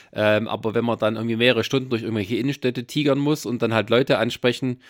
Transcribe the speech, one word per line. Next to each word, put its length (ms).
Ähm, 360
aber 260
wenn 120
man 120
dann 180
irgendwie 200
mehrere 280
Stunden 260
durch 120
irgendwelche 340
Innenstädte 500
tigern 320
muss 260
und 160
dann 140
halt 160
Leute 280
ansprechen, 720